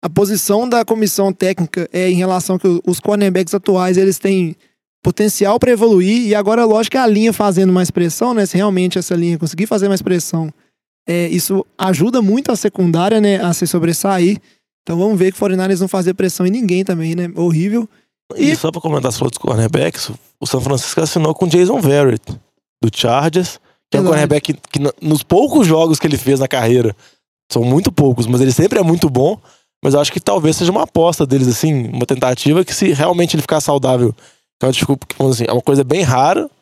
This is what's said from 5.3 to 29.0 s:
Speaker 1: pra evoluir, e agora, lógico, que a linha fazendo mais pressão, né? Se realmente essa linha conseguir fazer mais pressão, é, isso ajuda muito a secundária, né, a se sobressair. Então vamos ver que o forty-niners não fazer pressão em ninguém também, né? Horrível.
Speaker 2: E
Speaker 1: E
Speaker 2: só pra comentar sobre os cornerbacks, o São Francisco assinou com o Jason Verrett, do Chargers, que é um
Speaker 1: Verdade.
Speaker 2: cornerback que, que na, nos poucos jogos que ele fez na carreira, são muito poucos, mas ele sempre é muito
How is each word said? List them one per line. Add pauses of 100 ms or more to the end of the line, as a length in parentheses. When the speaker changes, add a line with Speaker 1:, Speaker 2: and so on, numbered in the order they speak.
Speaker 1:
pra
evoluir,
e
agora,
lógico,
que
a
linha
fazendo
mais
pressão,
né?
Se
realmente
essa
linha
conseguir
fazer
mais
pressão, (560)
é,
isso (140)
ajuda
muito
a
secundária,
né,
a
se
sobressair. (440)
Então
vamos
ver
que
o
forty-niners
não
fazer
pressão
em
ninguém
também,
né?
Horrível. (480)
Speaker 2:
E
Speaker 1:
E
Speaker 2:
só
pra
comentar
sobre
os
cornerbacks, (300)
o
São
Francisco
assinou
com
o
Jason
Verrett, (580)
do
Chargers, (280)
que
é
um
Speaker 1:
Verdade.
Speaker 2:
cornerback
que, (120)
que
na,
nos
poucos
jogos
que
ele
fez
na
carreira, (560)
são
muito
poucos,
mas
ele
sempre
é
muito